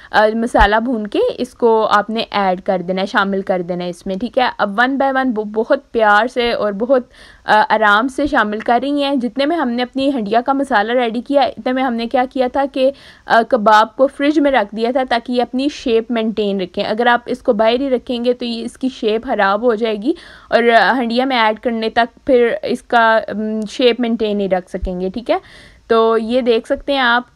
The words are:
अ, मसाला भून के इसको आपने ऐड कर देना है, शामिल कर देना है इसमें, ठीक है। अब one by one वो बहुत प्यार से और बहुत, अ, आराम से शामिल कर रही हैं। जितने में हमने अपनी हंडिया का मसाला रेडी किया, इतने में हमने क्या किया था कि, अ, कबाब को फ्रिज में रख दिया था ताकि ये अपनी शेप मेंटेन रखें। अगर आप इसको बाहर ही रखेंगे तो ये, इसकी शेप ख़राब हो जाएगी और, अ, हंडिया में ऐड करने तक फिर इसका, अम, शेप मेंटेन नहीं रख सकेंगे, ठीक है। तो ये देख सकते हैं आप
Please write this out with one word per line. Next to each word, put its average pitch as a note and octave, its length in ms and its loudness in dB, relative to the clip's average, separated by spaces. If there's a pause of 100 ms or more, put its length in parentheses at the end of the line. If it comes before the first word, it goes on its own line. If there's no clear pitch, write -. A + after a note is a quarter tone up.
(120)
अ, G#3+ 140 4
मसाला A3+ 540 2
भून A3+ 260 -2
के D4 120 -4
इसको A#3+ 640 0
आपने G#3 380 0
ऐड F#3+ 400 -2
कर F#3 220 -2
देना F#3 180 -4
है, G3 60 -2
शामिल G3 360 -2
कर F#3 200 -2
देना F3 220 -6
है F3+ 60 -6
इसमें, F#3+ 280 -8
ठीक A#3 200 -6
है। B3 200 0
अब G3+ 200 -2
one C4 200 0
by C4+ 140 0
one C4 240 0
वो G#3+ 80 -4
बहुत A3 480 -2
प्यार G#3+ 360 4
से A#3+ 240 -2
और G#3 200 -2
बहुत, B3 360 0 (380)
अ, - 60 2
आराम G#3+ 560 4
से D4 180 -2
शामिल A3 340 0
कर A#3+ 200 0
रही C#4+ 220 -2
हैं। C#4 180 -2
जितने B3+ 260 -4
में E4+ 100 0
हमने B3 260 -2
अपनी C4+ 280 -2
हंडिया A3 300 0
का C4+ 140 0
मसाला A#3+ 400 0
रेडी A#3+ 260 0
किया, C#4 240 0
इतने B3+ 280 -4
में C4 100 -2
हमने A#3 240 -2
क्या B3+ 180 0
किया B3+ 240 -2
था C#4 180 -2
कि, C4+ 260 0 (340)
अ, A3+ 160 4
कबाब A3 560 4
को C4 80 4
फ्रिज C#4+ 320 0
में C#4+ 120 4
रख G#3+ 240 0
दिया A3+ 180 -2
था C4 120 0
ताकि B3 280 -4
ये B3 80 0
अपनी B3+ 280 -2
शेप A3+ 420 -2
मेंटेन G#3+ 500 -2
रखें। F#3 240 -6
अगर A#3 240 -2
आप A#3+ 200 2
इसको B3 240 -2
बाहर A3+ 280 0
ही C#4 80 -4
रखेंगे A#3+ 440 -2
तो B3 140 -8
ये, A#3 160 -6
इसकी A#3+ 260 -6
शेप A#3 360 -4
ख़राब G#3 400 0
हो A#3 120 2
जाएगी A3+ 400 -2 (360)
और, A#3 160 2
अ, G#3+ 240 6
हंडिया A#3+ 340 0
में C4 100 -2
ऐड A3 220 2
करने A3+ 300 -4
तक A#3 200 0 (180)
फिर A#3+ 380 2
इसका, A3+ 520 2
अम, G#3+ 500 -4
शेप A#3+ 340 0
मेंटेन A3 360 -2
नहीं G3+ 120 -2
रख F3+ 200 -2
सकेंगे, F#3 420 -6
ठीक A#3+ 200 -6
है। F#4 100 -2 (500)
तो A3+ 260 4
ये A#3 260 -2
देख A#3 240 0
सकते C#4+ 260 -4
हैं C4+ 80 0
आप A#3+ 360 0